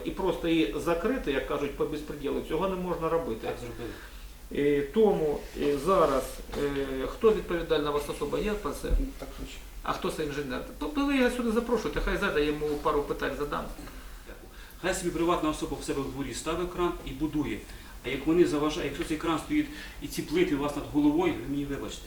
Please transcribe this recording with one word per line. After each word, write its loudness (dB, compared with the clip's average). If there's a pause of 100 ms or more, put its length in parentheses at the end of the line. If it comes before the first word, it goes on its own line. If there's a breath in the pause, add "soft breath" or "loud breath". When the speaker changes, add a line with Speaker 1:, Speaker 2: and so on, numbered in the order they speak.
Speaker 1:
І -2
просто 0
її 4 (100)
закрити, 0
як 0
кажуть, -2
по 2
безпреділу, -4
цього 0
не 0
можна -2
робити. 0
Speaker 2:
Так -4
зробили. -8 (800 loud breath)
Speaker 1:
І 4
тому, 6 (200)
і 4 (140)
зараз, 6 (380)
е, -2
хто 6
відповідальна 0
у 0
вас 0
особа -2
є 0
про -4
це? -6 (300)
Speaker 3:
Так -10 (120)
точно. -10 (220)
Speaker 1:
А -2
хто -2
це -4
інженер? -4 (180)
Тобто 0
ви 4
його 6
сюди 0
запрошуйте, 2
хай 2
зайде, 2
я 4
йому 0
пару 2
питань -2
задам. -2 (1160 loud breath)
Speaker 2:
Хай 0
собі -2
приватна 2
особа -2
в -10
себе -2
в -4
дворі -4
ставить -2
кран 2 (140)
і -6
будує. -2 (480 loud breath)
А -4
як -2
вони 8
заважають, 0
якщо -4
цей -2
кран 0
стоїть 0 (360 loud breath)
і -8
ці -4
плити 4
у 0
вас -2
над -4
головою, 4 (100)
ви -8
мені -2
вибачте. -6